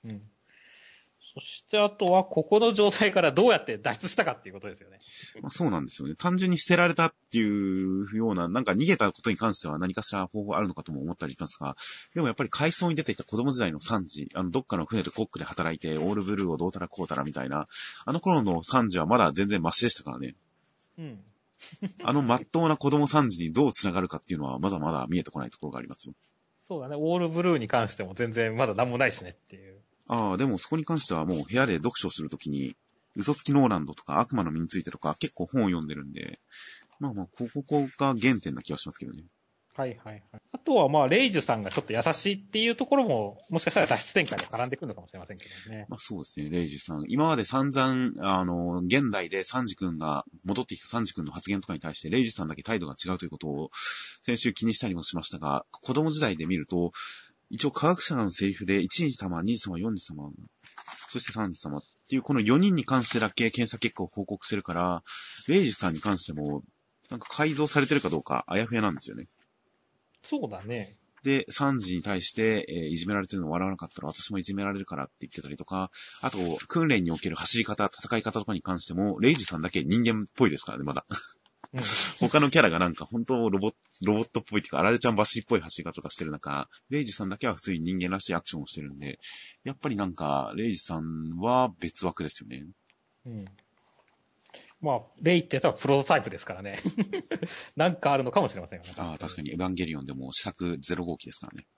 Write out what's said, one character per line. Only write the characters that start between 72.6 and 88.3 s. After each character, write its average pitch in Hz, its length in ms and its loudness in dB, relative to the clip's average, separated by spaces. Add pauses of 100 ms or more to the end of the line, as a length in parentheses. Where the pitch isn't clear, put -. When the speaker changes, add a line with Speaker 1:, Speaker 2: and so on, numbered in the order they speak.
Speaker 2:
え - 60 -8
ー、 82 140 -2
い 82 100 -2
じ 87 100 -4
め 104 60 -2
ら 101 80 0
れ 92 60 -6
て 101 100 -6
る 92 40 -2
の 80 80 -4
笑 87 160 0
わ 95 60 -2
な 90 60 -6
か 85 80 -12
っ - 40 -14
た - 120 -16
ら 73 80 -6
私 - 220 -4
も 98 80 -2
い 87 40 -4
じ 98 100 -4
め 98 100 -4
ら 101 100 -2
れ 98 60 -6
る 98 60 -8
か 76 120 -10
ら 69 80 -6
っ - 20 -20
て - 140 -20
言 - 80 -12
っ - 20 -18
て - 100 -10
た 71 60 -14
り 71 80 -10
と - 80 -14
か、 92 260 -4 (320)
あ 131 80 -2
と、 104 80 -6 (300)
訓 165 220 2
練 110 120 4
に 85 100 0
お 80 40 0
け 90 140 -4
る 80 80 -6
走 - 200 4
り 113 60 2
方、 104 220 0
戦 - 320 -2
い 104 40 0
方 110 180 -2
と 104 60 -4
か 110 80 -2
に 87 80 -2
関 90 200 -2
し - 60 -4
て 87 60 -8
も、 95 280 0
レ 127 100 8
イ 165 40 6
ジ 120 100 0
さ 85 120 -2
ん 78 40 -4
だ 82 80 -2
け 80 160 0
人 110 180 4
間 110 200 2
っ - 20 -4 (100)
ぽ 127 120 6
い - 20 6
で 73 80 0
す - 60 -8
か - 100 -8
ら 67 60 -8
ね、 71 40 -6
ま 71 100 -4
だ。 67 120 -6 (680)
Speaker 1:
う 131 60 -4
ん。 - 20 -4
Speaker 2:
<laughs> - 380 2
他 151 220 6
の 143 80 6
キ 156 100 6
ャ - 20 8
ラ 104 80 8
が 82 80 2
な 90 120 4
ん 82 40 -2
か 76 120 -8
本 117 180 -4
当 117 260 2
ロ 98 80 2
ボ-、 104 140 2 (320)
ロ 104 120 4
ボ 110 60 2
ッ - 80 -4
ト 117 120 -2
っ - 20 -18
ぽ 104 140 -4
い - 20 4
っ - 20 0
て - 60 -14
い - 20 -14
う - 20 -8
か、 69 80 0
ア 82 40 6
ラ 104 80 6
レ 120 80 4
ち 127 60 0
ゃ 120 60 4
ん 107 40 2
走 107 240 4
り - 40 -8
っ - 20 -16
ぽ 117 120 2
い 82 40 2
走 80 200 -6
り 80 40 -8
方 82 80 -6
と 85 80 -10
か 78 80 -10
し - 80 -2
て 85 80 -4
る 78 60 -4
中、 71 380 -6 (200)
レ 147 100 -2
イ 139 60 -2
ジ 101 80 -4
さ 104 120 -4
ん 95 40 -4
だ 101 80 -6
け 127 100 -4
は 104 80 0
普 - 60 -12
通 98 120 -4
に 82 60 -2
人 90 200 -2
間 90 100 -2
ら 95 100 -2
し - 100 -4
い 90 40 0